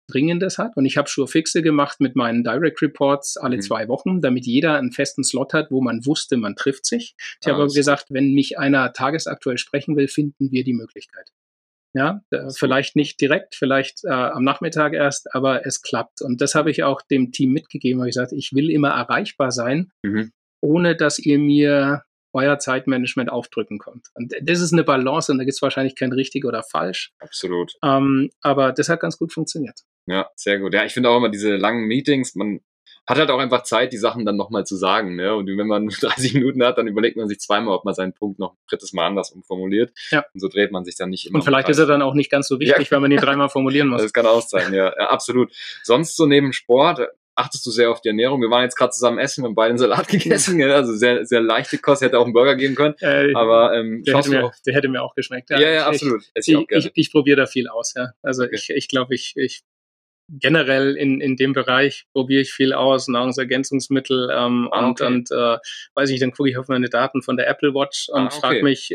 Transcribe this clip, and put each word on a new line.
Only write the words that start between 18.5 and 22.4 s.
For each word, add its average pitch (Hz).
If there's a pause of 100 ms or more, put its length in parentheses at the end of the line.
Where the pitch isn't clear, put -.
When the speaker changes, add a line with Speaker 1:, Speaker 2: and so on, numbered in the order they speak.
Speaker 1:
will 151
immer 147
erreichbar 123
sein, 127 (120)
Speaker 2:
Mhm. 107 (300)
Speaker 1:
ohne 170
dass 151
ihr 143
mir 143 (300)
euer 143